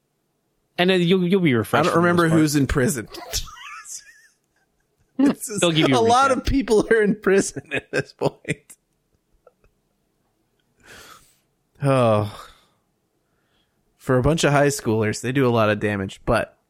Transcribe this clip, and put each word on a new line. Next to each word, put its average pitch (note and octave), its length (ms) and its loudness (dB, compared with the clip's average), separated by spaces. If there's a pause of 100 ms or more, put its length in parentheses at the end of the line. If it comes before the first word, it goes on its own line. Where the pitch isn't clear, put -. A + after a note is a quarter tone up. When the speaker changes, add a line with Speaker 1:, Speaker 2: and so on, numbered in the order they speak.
(760)
Speaker 1:
And F3+ 120 2
then F#3 120 2
you'll, F3+ 260 2
you'll F#3+ 140 0
be D3+ 120 2
Speaker 2:
I A#2+ 40 2
Speaker 1:
refreshed A#2+ 280 0
Speaker 2:
don't E3 80 0
Speaker 1:
for E3+ 60 2
the - 40 2
Speaker 2:
remember F3 200 2
Speaker 1:
most D#3+ 80 0
part. D#3+ 100 4
Speaker 2:
who's D3+ 140 0
in C#3 120 2
prison. B2+ 460 -2
<laughs> - 40 -18 (2000)
This C4 300 0
is G3+ 120 -8
Speaker 1:
They'll F3 100 2
give D#3+ 180 2
you C4 60 2
Speaker 2:
a A#3+ 40 4
Speaker 1:
a - 20 2
Speaker 2:
lot B3 280 4
Speaker 1:
recap. B3+ 80 0
Speaker 2:
of - 80 -8
people G#3+ 460 0
are A3+ 100 2
in G#3 140 2
prison - 580 -2
at - 180 -8
this - 220 -6
point. - 640 -8 (3000)
Oh. A#2 680 0 (1500)
For B2+ 200 -2
a B2 40 2
bunch D3 220 0
of D3 80 2
high C#3+ 160 4
schoolers, A2 540 -2
they A#2+ 100 -6
do C3 160 0
a - 20 2
lot A2 200 2
of G#2 100 0
damage, G#2 460 -4
but, - 300 -2 (140)